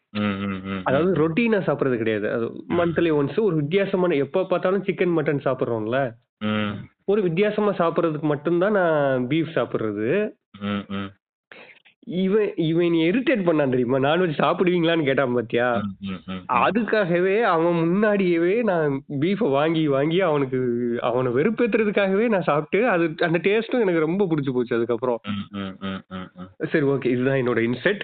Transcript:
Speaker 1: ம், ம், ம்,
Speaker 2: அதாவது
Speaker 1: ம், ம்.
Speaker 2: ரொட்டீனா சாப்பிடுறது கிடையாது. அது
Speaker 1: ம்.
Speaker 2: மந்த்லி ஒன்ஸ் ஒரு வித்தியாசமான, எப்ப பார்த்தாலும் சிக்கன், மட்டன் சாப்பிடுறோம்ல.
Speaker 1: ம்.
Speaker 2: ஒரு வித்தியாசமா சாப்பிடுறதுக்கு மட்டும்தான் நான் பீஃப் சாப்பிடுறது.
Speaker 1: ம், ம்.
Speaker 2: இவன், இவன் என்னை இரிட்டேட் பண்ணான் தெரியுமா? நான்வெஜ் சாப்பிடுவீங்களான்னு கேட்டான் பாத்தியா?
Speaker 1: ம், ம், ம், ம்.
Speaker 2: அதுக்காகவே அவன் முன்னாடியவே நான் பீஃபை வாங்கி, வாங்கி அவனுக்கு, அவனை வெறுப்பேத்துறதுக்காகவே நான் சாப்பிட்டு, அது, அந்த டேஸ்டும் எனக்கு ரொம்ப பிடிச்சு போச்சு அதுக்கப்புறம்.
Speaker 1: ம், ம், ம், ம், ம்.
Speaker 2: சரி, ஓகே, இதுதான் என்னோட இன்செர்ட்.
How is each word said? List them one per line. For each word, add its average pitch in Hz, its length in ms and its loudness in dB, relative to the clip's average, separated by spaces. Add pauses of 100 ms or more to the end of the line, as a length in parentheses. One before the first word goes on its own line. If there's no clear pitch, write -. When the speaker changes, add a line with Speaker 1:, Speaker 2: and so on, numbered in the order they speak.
(100)
Speaker 1:
ம், 104 100 -6
ம், 98 440 -2
ம், 95 200 -6
Speaker 2:
அதாவது 151 280 2
Speaker 1:
ம், - 20 -2
ம். 147 80 2
Speaker 2:
ரொட்டீனா 214 340 2
சாப்பிடுறது 139 400 0
கிடையாது. 110 340 -2
அது 117 360 -4
Speaker 1:
ம். 170 140 0
Speaker 2:
மந்த்லி 170 300 0
ஒன்ஸ் 143 300 0
ஒரு 190 160 2
வித்தியாசமான, 180 580 0
எப்ப 139 300 0
பார்த்தாலும் 180 400 0
சிக்கன், 185 320 0
மட்டன் 147 280 0
சாப்பிடுறோம்ல. 120 680 -2 (260)
Speaker 1:
ம். 107 480 -4 (180)
Speaker 2:
ஒரு 208 180 2
வித்தியாசமா 202 500 0
சாப்பிடுறதுக்கு 165 500 0
மட்டும்தான் 170 500 0
நான் 143 540 2
பீஃப் 156 280 -2
சாப்பிடுறது. 117 760 -2 (300)
Speaker 1:
ம், 101 340 -6
ம். 98 160 -8 (960)
Speaker 2:
இவன், 190 500 0
இவன் 165 280 2
என்னை 170 260 2
இரிட்டேட் 226 380 0
பண்ணான் 151 200 2
தெரியுமா? 127 300 0
நான்வெஜ் 156 440 0
சாப்பிடுவீங்களான்னு 165 640 2
கேட்டான் 135 300 2
பாத்தியா? 120 460 0 (200)
Speaker 1:
ம், 98 100 -8
ம், 90 160 -8
ம், 92 60 -8
ம். 92 200 -8
Speaker 2:
அதுக்காகவே 190 880 2
அவன் 170 300 2
முன்னாடியவே 185 880 2
நான் 156 400 0 (180)
பீஃபை 175 300 0
வாங்கி, 156 360 2
வாங்கி 147 340 0
அவனுக்கு, 127 800 0
அவனை 123 320 0
வெறுப்பேத்துறதுக்காகவே 208 960 0
நான் 196 140 2
சாப்பிட்டு, 160 460 0
அது, 175 140 2
அந்த 165 400 0
டேஸ்டும் 226 380 0
எனக்கு 180 180 2
ரொம்ப 175 260 0
பிடிச்சு 147 280 0
போச்சு 123 240 0
அதுக்கப்புறம். 117 460 -2
Speaker 1:
ம், 101 360 -8
ம், 95 220 -8
ம், 95 280 -6
ம், 92 260 -12
ம். 92 300 -12
Speaker 2:
சரி, 156 200 0
ஓகே, 135 220 0
இதுதான் 123 300 0
என்னோட 120 220 0
இன்செர்ட். 123 460 -2